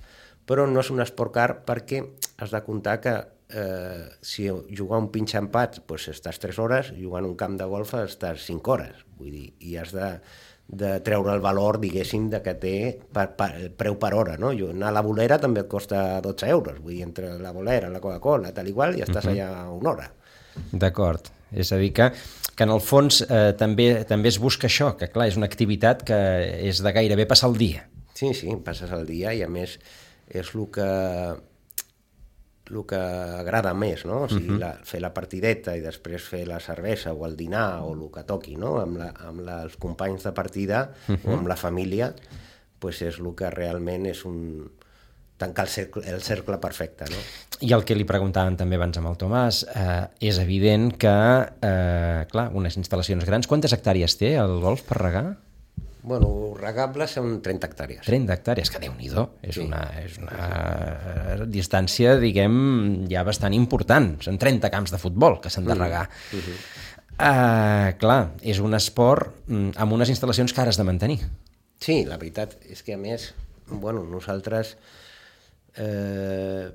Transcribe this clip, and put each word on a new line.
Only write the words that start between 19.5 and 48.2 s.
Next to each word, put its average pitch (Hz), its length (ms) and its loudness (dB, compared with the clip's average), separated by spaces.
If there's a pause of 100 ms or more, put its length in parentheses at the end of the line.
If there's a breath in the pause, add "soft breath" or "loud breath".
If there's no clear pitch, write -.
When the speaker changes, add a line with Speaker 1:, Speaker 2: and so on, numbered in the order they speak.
Speaker 1:
una 95 220 -2
hora. - 200 -6 (600 loud breath)
Speaker 2:
D'acord. 92 580 2 (220)
És 95 200 -2
a 98 60 2
dir 98 160 4
que, 120 180 6 (440 loud breath)
que - 80 4
en 107 80 4
el 110 100 4
fons, 139 480 6
eh, 107 280 8
també, 110 480 4
també 107 240 4
es 98 100 2
busca 123 280 2
això, - 300 2
que - 120 -4
clar, 113 180 2
és 98 100 0
una 107 80 2
activitat 107 580 4
que 110 120 2 (520)
és 92 140 0
de 98 100 2
gairebé 107 360 4
passar 120 220 6
el 117 80 2
dia. 104 300 0 (260)
Speaker 1:
Sí, 135 200 -2
sí, 92 300 -6
passes 87 280 -8
el 82 140 -6
dia 87 280 -4
i, 87 100 -2
a 82 60 -6
més, 87 280 -6 (500 loud breath)
és - 280 -8
lo 107 160 -6
que, 104 120 -4 (1800)
lo 107 200 -8
que 98 100 -2
agrada 90 800 -2
més, 98 280 -2
no? 117 180 -4
O 127 60 -4
sigui, 92 200 -2
Speaker 2:
Mhm. 101 100 0
Speaker 1:
la, 87 120 -6 (120)
fer - 180 -8
la 90 120 -6
partideta 92 640 -2
i 82 40 -6
després 85 420 -10
fer 87 240 -8
la 87 120 -8
cervesa 85 540 -6
o 78 140 -8
el 80 100 -8
dinar 90 460 -2
o 80 100 -8
lo 76 180 -12
que 78 120 -16
toqui, 95 340 -6
no? 120 240 -4
Amb 87 160 -6
la, 85 120 -10 (100)
amb 85 220 -14
la, 87 220 -10
els 80 140 -14
companys 92 460 -6
de 104 80 -6
partida 98 600 -4 (140 loud breath)
Speaker 2:
Mhm. 98 120 0 (100)
Speaker 1:
o 107 80 2
amb 90 100 -2
la 90 80 0
família, 92 580 -2 (640 loud breath)
pues 90 240 -8
és 82 160 -6
lo 87 160 -8
que 92 160 -4
realment 87 560 -4
és 90 180 -8
un, 82 460 -10 (640 soft breath)
tancar 90 280 -4
el - 40 -6
cercle, 98 400 -8
el 90 120 -6
cercle 98 360 -4
perfecte, - 540 -8
no? 90 60 -6 (440 loud breath)
Speaker 2:
I 123 120 4
el 110 120 6
que 117 100 4
li 104 100 2
preguntàvem 95 520 2